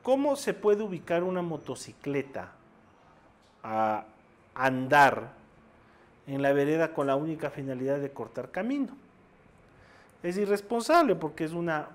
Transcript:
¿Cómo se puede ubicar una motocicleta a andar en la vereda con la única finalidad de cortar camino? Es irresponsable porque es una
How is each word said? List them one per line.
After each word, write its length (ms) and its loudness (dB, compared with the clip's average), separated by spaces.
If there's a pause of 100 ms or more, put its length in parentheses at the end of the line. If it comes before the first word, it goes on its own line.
¿Cómo 360 0
se 180 -4
puede 280 2
ubicar 400 -2
una 200 -2
motocicleta 1080 -8 (1080)
a 440 0 (480)
andar 800 4 (920)
en 140 -6
la 140 4
vereda 400 2
con 140 0
la 80 2
única 340 -4
finalidad 480 -4
de 120 -6
cortar 400 -10
camino? 460 -4 (1300)
Es 160 -4
irresponsable 760 2
porque 300 -4
es 80 -6
una 420 -4